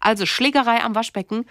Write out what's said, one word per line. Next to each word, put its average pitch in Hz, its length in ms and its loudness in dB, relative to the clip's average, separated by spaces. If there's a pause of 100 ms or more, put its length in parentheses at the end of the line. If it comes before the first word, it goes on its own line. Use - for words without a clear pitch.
Also 202 240 2
Schlägerei 247 580 2
am 226 100 -2
Waschbecken, 214 580 -4